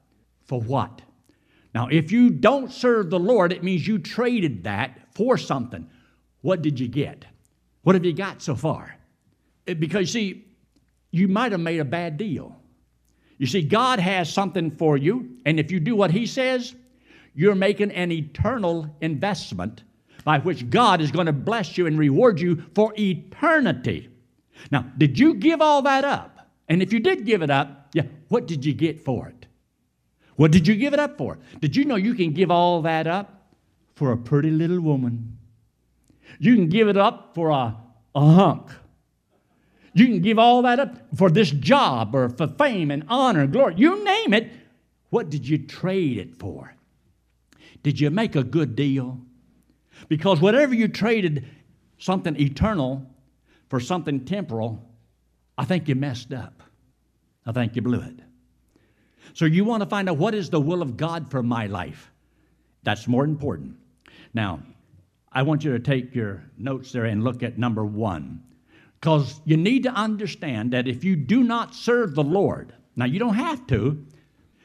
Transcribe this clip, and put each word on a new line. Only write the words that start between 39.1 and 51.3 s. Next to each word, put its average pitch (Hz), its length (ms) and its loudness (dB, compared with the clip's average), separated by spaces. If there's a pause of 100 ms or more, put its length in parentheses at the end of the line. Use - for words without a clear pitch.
You 220 120 8
can 208 140 2
give 214 180 2
all 240 240 6
that 247 160 2
up - 380 -6
for 185 140 6
this 151 200 4
job 143 640 2
or 127 140 2
for 123 180 -4
fame 196 440 0
and 147 180 -6
honor 247 320 2
and 139 120 2
glory. 226 240 2
You 359 280 4
name 403 300 2
it. 226 180 0 (560)
What 156 220 -2
did 135 180 -6
you 151 100 0
trade 160 600 -4
it 87 180 -12
for? 69 380 -14 (1080)
Did 147 160 -2
you 147 120 0
make 208 260 -2
a - 80 0
good 143 320 -2
deal? 135 440 -4 (880)
Because 156 320 2
whatever 247 340 4
you 226 120 2
traded, 185 600 -2 (520)